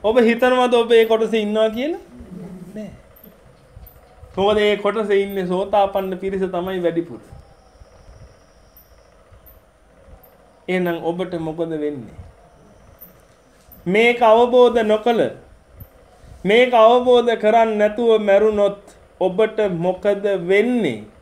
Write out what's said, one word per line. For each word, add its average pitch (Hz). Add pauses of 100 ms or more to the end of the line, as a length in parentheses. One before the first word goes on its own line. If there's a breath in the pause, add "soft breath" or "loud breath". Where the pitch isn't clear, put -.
ඔබ 226
හිතනවද 247
ඔබ 233
ඒ 226
කොටසේ 220
ඉන්නවා 214
කියලා? 285 (680)
නෑ. 208 (1400)
මොකද 208
ඒ 208
කොටසේ 202
ඉන්නේ 196
සෝතාපන්න 196
පිරිස 190
තමයි 180
වැඩිපුර. 165 (3500)
එහෙනම් 180
ඔබට 175
මොකද 160
වෙන්නේ? 143 (1600)
මේක 233
අවබෝධ 240
නොකළ, 214 (1160)
මේක 240
අවබෝධ 240
කරන්නේ 220
නැතුව 214
මැරුණොත් 202 (200)
ඔබට 208 (100)
මොකද 196 (120)
වෙන්නේ? 202 (240)